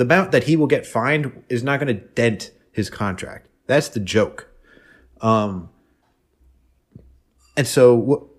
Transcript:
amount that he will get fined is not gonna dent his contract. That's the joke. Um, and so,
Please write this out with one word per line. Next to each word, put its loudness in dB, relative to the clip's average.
amount 2
that 2
he 0
will 2
get 0
fined -4
is -4
not -2
gonna -2
dent -4
his -4
contract. -10
That's 0
the -6
joke. -2
Um, -2
and 0
so, 4